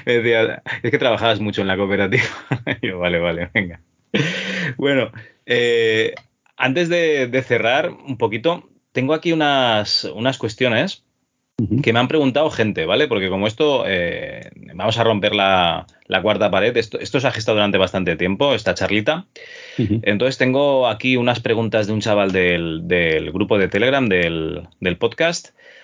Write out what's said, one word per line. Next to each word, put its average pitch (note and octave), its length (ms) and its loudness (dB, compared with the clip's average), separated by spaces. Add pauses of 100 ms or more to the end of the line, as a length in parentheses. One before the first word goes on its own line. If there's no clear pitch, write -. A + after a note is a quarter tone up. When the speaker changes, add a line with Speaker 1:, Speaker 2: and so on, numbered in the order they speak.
Speaker 1:
me B2 80 2
decía, A#2 480 2 (220)
"Es A#2+ 80 -2
que C#3 60 0
trabajabas A2+ 420 2
mucho G#2 220 -4
en G2 60 0
la F#2+ 100 0
cooperativa". G2 460 0 (260)
<laughs> C3 320 -6
Y A#2+ 80 -6
yo, F#2 100 -8
"Vale, F2 200 0
vale, E2+ 340 -2
venga". F2 280 -4 (960)
Bueno, C3 340 0 (340)
eh, A#2 680 2 (440)
antes C3+ 320 0
de, D#3 380 2
de B2 140 0
cerrar B2 480 2
un C#3 280 -10
poquito, A#2 500 -2 (240)
tengo C3 220 0
aquí D#3+ 180 -2
unas, C3+ 720 2
unas A2+ 320 -2
cuestiones B2 680 -2 (580)
Speaker 2:
Ujú. A2 200 0
Speaker 1:
que A#2 100 2
me A2+ 80 4
han C3 80 2
preguntado C#3+ 420 2
gente, F#2+ 360 -2
¿vale? A#2+ 220 2
Porque G2 220 0
como G2 160 0
esto, B2 400 0
eh, F2 640 -4 (240)
vamos G#2+ 240 -2
a A#2 60 2
romper G#2 320 2
la, F2+ 520 2 (200)
la - 140 0
cuarta G#2 280 2
pared, G2+ 280 2
esto, - 220 -2
esto - 200 -4
se B2+ 80 0
ha A#2+ 40 2
gestado G#2+ 260 0
durante G2+ 200 2
bastante F#2 380 0
tiempo, F#2+ 380 0
esta G2 200 0
charlita. G#2 540 -2 (500)
Speaker 2:
Ujú. A2 260 0
Speaker 1:
Entonces A2+ 340 0
tengo C3 500 2
aquí B2+ 300 0
unas A#2+ 240 0
preguntas A2 460 0
de G#2 60 -2
un G#2+ 60 0
chaval G#2 320 2
del, F2 560 0
del D#2+ 440 0
grupo G2+ 260 0
de F#2+ 100 2
Telegram B2 400 0
del, E2+ 600 -2 (120)
del F2+ 180 -2
podcast. E3 520 -2 (340)